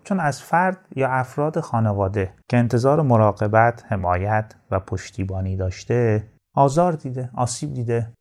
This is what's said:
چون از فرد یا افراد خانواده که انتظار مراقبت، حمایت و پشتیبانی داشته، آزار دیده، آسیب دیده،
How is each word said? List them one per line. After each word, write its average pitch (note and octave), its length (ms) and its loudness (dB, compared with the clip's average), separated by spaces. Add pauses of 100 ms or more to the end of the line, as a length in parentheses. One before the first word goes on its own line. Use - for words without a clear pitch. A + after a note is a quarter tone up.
چون F#3+ 160 -2
از D3 220 -2
فرد F#3 360 0 (180)
یا C3 120 0
افراد D3 520 -2
خانواده G2+ 680 0 (180)
که B2+ 80 2
انتظار B2 460 2
مراقبت، A2 840 4
حمایت G2+ 680 -2 (160)
و G2 100 0
پشتیبانی F#2+ 760 -6
داشته، G#2+ 680 -2 (300)
آزار C#3 380 2
دیده، B2+ 420 -8
آسیب C3+ 400 -4
دیده، A#2 460 -2